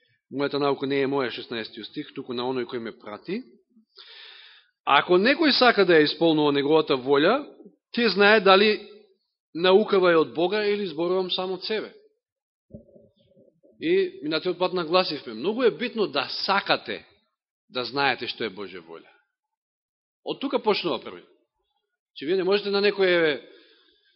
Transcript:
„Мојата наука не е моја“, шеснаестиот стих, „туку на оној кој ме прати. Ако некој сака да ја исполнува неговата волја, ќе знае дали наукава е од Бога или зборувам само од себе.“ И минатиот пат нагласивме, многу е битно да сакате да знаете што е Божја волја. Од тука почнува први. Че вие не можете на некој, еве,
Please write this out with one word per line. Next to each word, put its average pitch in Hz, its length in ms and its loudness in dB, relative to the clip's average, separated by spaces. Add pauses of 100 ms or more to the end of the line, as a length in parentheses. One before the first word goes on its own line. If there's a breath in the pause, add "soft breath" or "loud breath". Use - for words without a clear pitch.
(320)
„Мојата 139 280 -4
наука 143 260 0
не 139 160 0
е 131 60 0
моја“, 135 240 -2
шеснаестиот 110 560 -10
стих, - 260 -14
„туку 135 200 -12
на 123 100 -6
оној 127 260 -4
кој 127 100 -8
ме 113 120 -10
прати. 110 500 -10 (1400 loud breath)
Ако 147 320 4
некој 285 340 2
сака 226 340 4
да 170 120 6
ја 151 80 6
исполнува 151 460 2
неговата 151 420 2
волја, 143 480 2 (540)
ќе 233 180 0
знае 202 280 6
дали 196 460 4 (680)
наукава 180 560 4
е 165 60 4
од 143 180 0
Бога 185 300 0
или 208 200 -2
зборувам 175 460 -4
само 185 220 -4
од 180 100 -10
себе.“ 214 300 -8 (1900)
И 180 400 -2
минатиот 160 380 -6
пат 180 140 -2
нагласивме, 160 600 -2
многу 196 300 -4
е 220 80 4
битно 220 360 -6
да 135 220 -4
сакате 139 760 -4 (640)
да 123 160 -6
знаете 123 420 -2
што - 160 -8
е 104 100 -6
Божја 92 320 -14
волја. 80 240 -20 (1120)
Од 156 160 -10
тука 277 200 -4
почнува 180 400 -2
први. 90 240 -16 (920)
Че 139 80 -14
вие 180 120 0
не 185 60 0
можете 202 300 0
на 202 80 0
некој, 202 240 2
еве, 170 280 4 (840 soft breath)